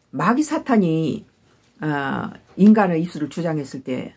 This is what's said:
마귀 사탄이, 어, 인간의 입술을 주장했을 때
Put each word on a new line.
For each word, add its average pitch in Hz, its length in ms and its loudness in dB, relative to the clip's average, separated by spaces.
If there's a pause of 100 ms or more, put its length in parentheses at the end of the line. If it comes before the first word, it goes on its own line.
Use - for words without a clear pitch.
(120)
마귀 202 320 0
사탄이, 185 840 0 (560)
어, 139 480 -4 (260)
인간의 190 460 6
입술을 151 280 -6
주장했을 151 540 -6
때 127 340 -8